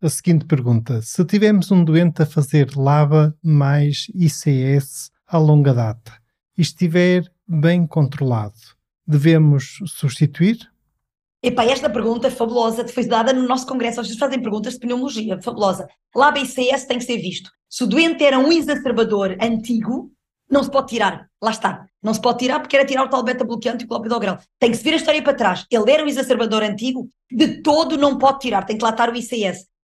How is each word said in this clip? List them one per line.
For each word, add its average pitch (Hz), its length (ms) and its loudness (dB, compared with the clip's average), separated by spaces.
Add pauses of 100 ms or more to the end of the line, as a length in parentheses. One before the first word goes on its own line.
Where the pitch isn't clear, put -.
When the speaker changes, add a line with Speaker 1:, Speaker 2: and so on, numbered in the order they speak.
Speaker 1:
a 165 80 0
seguinte 165 340 0
pergunta: 120 560 0
"Se 170 240 -2
tivermos 208 460 2
um 185 120 6
doente 165 380 4
a 151 60 2
fazer 147 500 0
laba 151 640 4
mais 147 720 2
I 175 140 2
C - 220 -2 (260)
S - 340 -6 (160)
à 170 120 0
longa 147 340 6
data 113 400 -4 (460)
e - 20 2
estiver 180 640 2 (240)
bem 170 380 2
controlado, 131 720 -2 (480)
devemos 151 800 4
substituir?" 160 720 -2 (840)
Speaker 2:
Epá, 247 220 0
esta 269 240 0
pergunta 226 400 -2
é - 20 -4
fabulosa, 233 580 -2
foi - 180 -4
dada 233 260 2
no 254 140 -2
nosso 247 200 -4
congresso. 233 360 -6
Vocês 226 160 -10
fazem 269 220 -2
perguntas 214 340 -6
de - 60 -18
pneumologia, 233 640 -6
fabulosa. - 440 -2 (280)
lab 285 260 2
e 262 60 -4
C 254 240 -2
S 269 160 -2
tem 247 120 -4
que 247 60 -8
ser 240 140 -4
visto. 180 320 -10 (180)
Se - 160 -6
o - 20 0
doente 330 380 2
era 269 140 4
um 285 120 2
exacerbador 220 880 -2
antigo, 233 720 -4 (400)
não 277 120 2
se - 80 -6
pode 269 180 -2
tirar. 202 380 -4 (160)
Lá 220 80 -2
está. - 360 -6 (160)
Não 214 120 -2
se 220 60 -4
pode 240 180 0
tirar 262 220 -2
porque - 160 -2
era 269 100 4
tirar 269 180 -2
o 262 40 -4
tal 262 140 -2
beta-bloqueante 240 600 -4
e 226 40 -14
o - 20 -12
clopidogrel. 220 500 -4 (200)
Tem 233 120 2
que 226 60 -2
se - 80 -8
vir 311 100 2
a - 20 2
história 302 260 0
para 277 120 2
trás. 196 360 -2
Ele 220 200 2
era 311 140 4
um 294 40 -4
exacerbador 233 540 -2
antigo, 220 460 -6 (220)
de 254 320 0
todo 311 340 0
não 277 200 2
pode 269 240 2
tirar, 202 240 -2
tem 220 140 -6
que 226 60 -2
lá 226 60 2
estar 233 200 0
o 233 60 -6
I 240 60 -6
C 233 200 -6
S. 185 240 -6 (180)